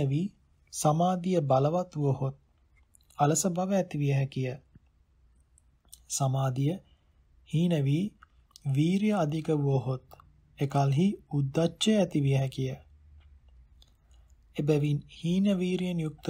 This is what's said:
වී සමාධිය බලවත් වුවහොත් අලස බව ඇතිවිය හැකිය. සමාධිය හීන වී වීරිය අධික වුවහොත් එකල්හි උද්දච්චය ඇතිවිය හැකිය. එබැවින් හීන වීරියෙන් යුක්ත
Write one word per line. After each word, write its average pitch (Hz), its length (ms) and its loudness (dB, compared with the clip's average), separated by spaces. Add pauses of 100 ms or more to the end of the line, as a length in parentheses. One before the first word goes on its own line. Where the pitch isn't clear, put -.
වී 147 220 0 (460)
සමාධිය 175 680 0
බලවත් 147 540 2
වුවහොත් 139 420 -2 (800)
අලස 147 300 2
බව 185 260 -2
ඇතිවිය 165 380 0
හැකිය. 135 420 -2 (1600)
සමාධිය 135 680 -2 (760)
හීන 175 320 2
වී 143 220 0 (640)
වීරිය 180 460 2
අධික 160 340 -2 (100)
වුවහොත් 135 460 0 (540)
එකල්හි 139 500 2 (240)
උද්දච්චය 160 600 0
ඇතිවිය 151 440 2
හැකිය. 131 340 -4 (1800)
එබැවින් 147 440 0 (140)
හීන 190 400 0
වීරියෙන් 180 460 -2
යුක්ත 151 300 -8